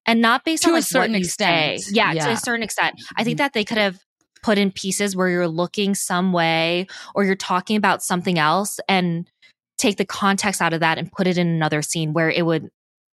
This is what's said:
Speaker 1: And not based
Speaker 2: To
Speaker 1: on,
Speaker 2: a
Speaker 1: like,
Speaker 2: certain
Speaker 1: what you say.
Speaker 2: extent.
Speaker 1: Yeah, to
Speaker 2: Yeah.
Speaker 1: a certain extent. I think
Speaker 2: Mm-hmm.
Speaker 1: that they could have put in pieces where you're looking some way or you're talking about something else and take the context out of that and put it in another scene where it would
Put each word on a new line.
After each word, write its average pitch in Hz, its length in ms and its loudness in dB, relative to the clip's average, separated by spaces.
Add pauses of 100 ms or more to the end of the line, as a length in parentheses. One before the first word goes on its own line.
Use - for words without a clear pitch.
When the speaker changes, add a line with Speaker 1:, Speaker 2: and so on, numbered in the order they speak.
Speaker 1:
And 226 160 2
not 233 240 2
based 320 200 -2
Speaker 2:
To 339 40 4
Speaker 1:
on, 339 60 4
Speaker 2:
a - 40 2
Speaker 1:
like, 302 60 0
Speaker 2:
certain 247 280 0
Speaker 1:
what 202 80 0
you 180 40 0
say. 165 520 0
Speaker 2:
extent. 202 200 -6
Speaker 1:
Yeah, 202 140 4
to 165 60 -2
Speaker 2:
Yeah. 151 160 0
Speaker 1:
a 226 40 -2
certain 233 260 -4
extent. 185 380 -2 (160)
I 214 80 -2
think 214 140 -2
Speaker 2:
Mm-hmm. 294 60 0
Speaker 1:
that 277 100 -2
they 214 100 0
could 214 140 -2
have 196 200 0 (440)
put 208 160 2
in 202 120 2
pieces 190 460 -4
where 185 140 2
you're 175 180 2
looking 175 460 -2
some 185 380 0
way 165 540 0 (280)
or 202 100 0
you're 190 120 2
talking 190 400 -2
about 196 260 2
something 180 360 0
else 165 400 0 (100)
and 175 380 0 (520)
take 208 180 2
the 202 80 0
context 196 560 0
out 170 140 2
of 160 60 -2
that 160 180 2
and 160 120 -6
put 185 160 -2
it 180 120 2
in 175 100 2
another 156 320 0
scene 156 320 -4
where 160 180 0
it 170 140 0
would 160 240 0 (460)